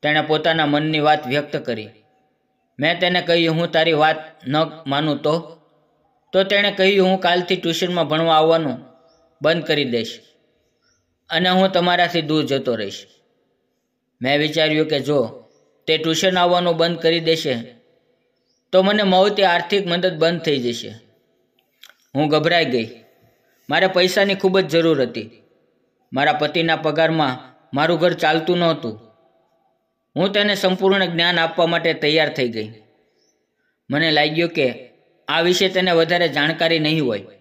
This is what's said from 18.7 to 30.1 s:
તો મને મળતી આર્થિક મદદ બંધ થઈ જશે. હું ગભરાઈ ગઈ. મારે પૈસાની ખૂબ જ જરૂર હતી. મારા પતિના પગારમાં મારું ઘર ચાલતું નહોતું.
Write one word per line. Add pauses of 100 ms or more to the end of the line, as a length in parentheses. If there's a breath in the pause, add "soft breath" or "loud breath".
તો
મને
મળતી
આર્થિક
મદદ
બંધ
થઈ
જશે. (1300)
હું
ગભરાઈ
ગઈ. (800)
મારે
પૈસાની
ખૂબ
જ
જરૂર
હતી. (680)
મારા
પતિના
પગારમાં (200)
મારું
ઘર
ચાલતું
નહોતું. (1160)